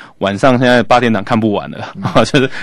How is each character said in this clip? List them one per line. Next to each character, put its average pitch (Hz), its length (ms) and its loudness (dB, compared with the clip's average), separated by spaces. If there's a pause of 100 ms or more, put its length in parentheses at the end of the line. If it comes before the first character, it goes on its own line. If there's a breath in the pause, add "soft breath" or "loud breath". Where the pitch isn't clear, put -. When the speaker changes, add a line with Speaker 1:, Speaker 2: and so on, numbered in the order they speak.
(200 loud breath)
Speaker 1:
晚 98 180 -2
上 127 200 4
现 127 80 0
在 123 160 4
八 117 160 0
点 120 140 2
档 101 120 -2
看 120 140 -2
不 110 140 0
完 76 180 -6
了， - 260 -14
Speaker 2:
嗯。 98 80 -12 (120)
Speaker 1:
<laughs> 120 80 4
就 135 160 0
是 131 100 0 (140)